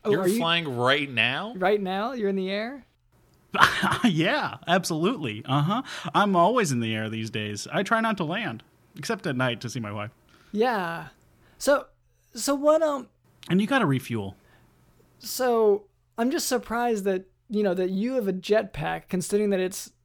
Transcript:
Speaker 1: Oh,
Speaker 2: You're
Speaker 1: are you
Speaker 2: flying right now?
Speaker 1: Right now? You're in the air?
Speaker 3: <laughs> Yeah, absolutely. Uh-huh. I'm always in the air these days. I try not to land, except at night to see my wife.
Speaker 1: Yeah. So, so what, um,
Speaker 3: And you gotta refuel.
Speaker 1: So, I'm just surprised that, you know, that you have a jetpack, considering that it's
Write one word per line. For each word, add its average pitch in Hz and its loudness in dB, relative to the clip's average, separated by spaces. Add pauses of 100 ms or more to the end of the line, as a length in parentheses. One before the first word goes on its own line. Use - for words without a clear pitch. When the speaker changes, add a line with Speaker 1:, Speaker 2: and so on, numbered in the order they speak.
Speaker 1:
Oh, 214 2
Speaker 2:
You're 190 2
Speaker 1:
are 185 2
you 220 2
Speaker 2:
flying 165 0
right 135 2
now? 131 0
Speaker 1:
Right 196 2
now? 196 -4
You're 214 -2
in 196 -2
the 185 -2
air? 233 -8 (680)
Speaker 3:
<laughs> - 6 (380)
Yeah, 190 0 (100)
absolutely. 165 0
Uh-huh. 151 0 (320)
I'm 196 4
always 180 4
in 120 0
the 110 -2
air 110 -2
these 113 -6
days. 107 -6
I 170 -2
try 220 0
not 220 0
to 175 -2
land, 160 -6 (340)
except 156 -6
at 135 -2
night 123 -2
to 120 -8
see 117 -6
my 104 -6
wife. 104 -8 (420)
Speaker 1:
Yeah. 185 -2 (500)
So, - 2 (480)
so 254 0
what, 302 4
um, 285 -2 (420)
Speaker 3:
And 180 4
you 214 2
gotta 269 2
refuel. 117 -2 (800)
Speaker 1:
So, 226 2 (320)
I'm 240 0
just 320 -2
surprised 233 0
that, 190 0 (240)
you 208 0
know, 190 2
that 185 0
you 214 -2
have 220 0
a 190 0
jetpack, 180 -2
considering 202 0
that 190 2
it's 185 -4 (140)